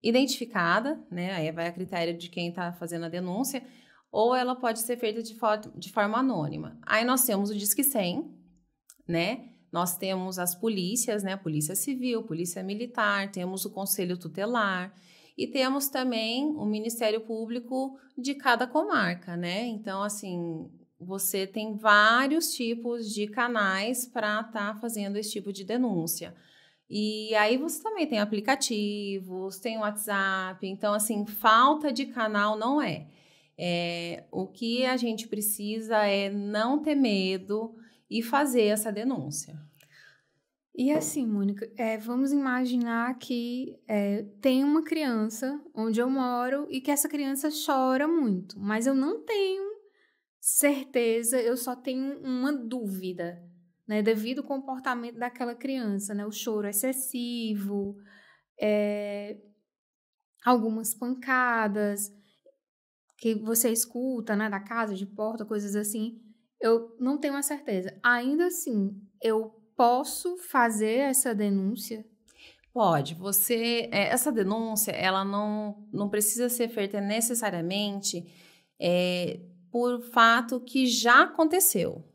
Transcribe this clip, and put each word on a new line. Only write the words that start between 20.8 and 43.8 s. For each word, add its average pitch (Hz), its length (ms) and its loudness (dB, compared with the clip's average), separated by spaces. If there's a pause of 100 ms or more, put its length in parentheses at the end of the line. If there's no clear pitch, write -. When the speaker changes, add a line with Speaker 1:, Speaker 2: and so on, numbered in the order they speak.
Speaker 1:
você 190 460 -4
tem 214 300 -6
vários 226 800 6
tipos 233 600 -4
de 208 140 -2
canais 220 800 0
pra 214 360 -2
tá 214 320 -4
fazendo 208 420 -4
esse 214 140 -4
tipo 196 200 -6
de 190 120 -10
denúncia. 180 680 -2 (560)
E 214 460 -2
aí 214 220 6
você 311 260 -4
também 427 240 0
tem 220 120 0
aplicativos, 208 1400 -2
tem 226 180 -6
o 220 40 -4
WhatsApp. 196 840 -2
Então, 202 280 0
assim, 208 320 0
falta 269 680 6
de 247 140 -2
canal 214 520 0
não 262 240 2
é. 156 260 -4 (520)
É, 170 720 -2
o 185 160 -4
que 240 380 -2
a 254 100 2
gente 233 320 -2
precisa 214 800 0
é 196 240 2
não 214 520 0
ter 302 140 0
medo 202 800 2 (340)
e 226 140 -2
fazer 254 400 4
essa 214 280 2
denúncia. 196 680 -6 (1120)
Speaker 2:
E 262 180 2
assim, 302 340 0
Mônica, 202 500 0
é, 220 220 -2
vamos 247 340 0
imaginar 247 840 0
que, 240 720 -6